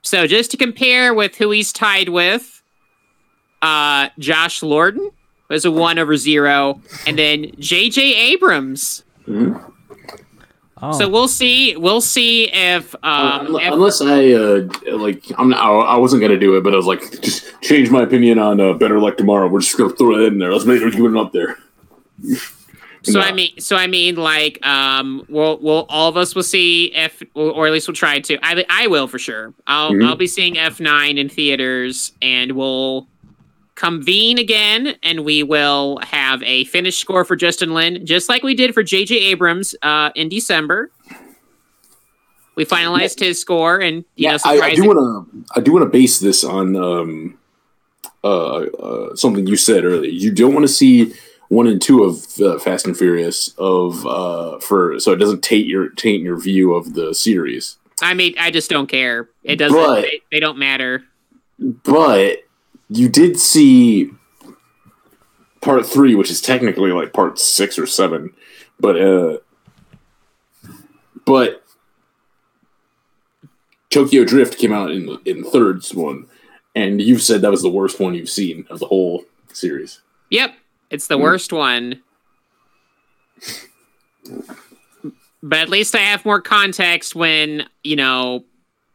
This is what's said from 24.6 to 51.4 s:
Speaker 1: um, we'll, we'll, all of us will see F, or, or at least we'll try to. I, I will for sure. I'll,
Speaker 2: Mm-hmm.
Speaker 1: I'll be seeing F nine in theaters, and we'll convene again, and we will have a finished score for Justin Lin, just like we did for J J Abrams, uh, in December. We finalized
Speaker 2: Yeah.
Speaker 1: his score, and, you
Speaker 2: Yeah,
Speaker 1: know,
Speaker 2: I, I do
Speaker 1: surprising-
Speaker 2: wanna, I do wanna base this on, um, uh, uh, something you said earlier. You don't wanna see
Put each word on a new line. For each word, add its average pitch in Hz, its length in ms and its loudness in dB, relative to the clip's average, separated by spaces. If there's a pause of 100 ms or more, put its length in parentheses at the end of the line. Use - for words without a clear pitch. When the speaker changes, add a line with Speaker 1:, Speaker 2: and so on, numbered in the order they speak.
Speaker 1:
um, 135 640 -2
we'll, 151 320 -2
we'll, 156 300 0
all 156 180 0
of 165 100 -2
us 180 180 -2
will 185 80 -4
see 175 500 0
F, 160 280 -4 (120)
or, 156 180 -2
or 156 160 -2
at 156 60 2
least 160 140 -2
we'll 156 80 -8
try 147 240 0
to. 139 240 -4
I, 175 260 -2
I 220 180 0
will 143 200 0
for 127 120 -12
sure. 110 340 -12 (140)
I'll, 151 240 -2
Speaker 2:
Mm-hmm. 104 160 2
Speaker 1:
I'll 156 80 -2
be 180 120 -4
seeing 175 300 -4
F 160 220 -4
nine 147 380 2
in 139 120 -4
theaters, 131 840 -4 (100)
and 127 320 -2
we'll 131 540 -6 (760)
convene 185 560 0
again, 220 640 -2
and 165 240 -4
we 151 160 0
will 143 640 -2
have 131 400 -4
a 127 220 -2
finished 180 340 -4
score 185 260 -2
for 180 100 -2
Justin 170 380 -2
Lin, 170 320 -2
just 175 240 -2
like 247 140 0
we 269 100 -2
did 247 220 0
for 220 80 2
J 190 220 0
J 233 120 -2
Abrams, 185 640 0
uh, 151 320 0
in 160 160 -6
December. 185 600 -4 (1600)
We 160 80 -2
finalized 175 560 0
Speaker 2:
Yeah. 196 80 0
Speaker 1:
his 175 140 -4
score, 170 380 0
and, 165 180 -2 (180)
you 156 120 -2
Speaker 2:
Yeah, 151 60 2
Speaker 1:
know, 147 120 0
Speaker 2:
I, 143 40 4
I 147 40 4
do 147 40 6 (260)
Speaker 1:
surprising- 208 40 6
Speaker 2:
wanna, 123 380 2 (300)
I 127 60 2
do 131 120 4
wanna 170 140 6
base 123 320 4
this 95 240 0
on, 95 320 -2
um, 87 640 -4 (840)
uh, 101 40 -2
uh, 76 880 -4
something 101 320 0
you 101 80 0
said 98 280 4
earlier. 87 280 0
You 95 200 -2
don't 117 220 4
wanna 147 140 4
see 127 440 6 (360)